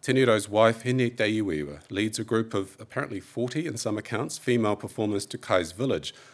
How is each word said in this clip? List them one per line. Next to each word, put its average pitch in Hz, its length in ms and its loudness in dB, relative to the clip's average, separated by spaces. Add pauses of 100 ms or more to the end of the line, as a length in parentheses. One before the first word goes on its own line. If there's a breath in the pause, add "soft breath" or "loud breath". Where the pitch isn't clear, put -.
Teniro's 117 460 4
wife, 110 340 4
Hine 123 280 2
Te 110 300 0
Iwiwa, 73 380 -2 (100)
leads 107 300 -2
a 113 60 -2
group 113 280 0
of 98 280 -4
apparently 113 400 -8
forty, 123 440 -4
in 135 120 -6
some 107 200 -2
accounts, 117 420 -4
female 113 360 2
performers 104 520 -4
to - 120 -10
Kai's 90 320 0
village 98 420 -2 (220 loud breath)